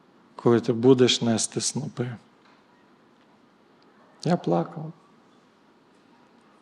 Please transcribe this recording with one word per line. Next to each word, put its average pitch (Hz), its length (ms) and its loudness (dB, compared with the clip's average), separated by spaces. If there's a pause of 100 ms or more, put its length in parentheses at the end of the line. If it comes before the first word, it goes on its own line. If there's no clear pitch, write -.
(360)
коли 120 240 2
ти 120 140 -2
будеш 123 480 4
нести 117 400 -2
снопи. 123 540 -8 (2000)
Я 170 140 0
плакав. 165 540 -4 (1700)